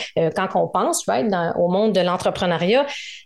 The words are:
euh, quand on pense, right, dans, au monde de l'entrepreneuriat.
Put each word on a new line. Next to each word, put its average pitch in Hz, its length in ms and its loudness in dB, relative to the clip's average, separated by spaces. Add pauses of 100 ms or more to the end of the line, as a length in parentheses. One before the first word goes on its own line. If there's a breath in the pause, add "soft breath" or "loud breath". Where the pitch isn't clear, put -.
(180 loud breath)
euh, 165 160 2
quand 190 200 0
on 170 120 2
pense, 269 420 -2
right, 233 200 0
dans, 175 300 0
au 175 100 4
monde 208 240 2
de 185 80 2
l'entrepreneuriat. 180 880 0 (380 loud breath)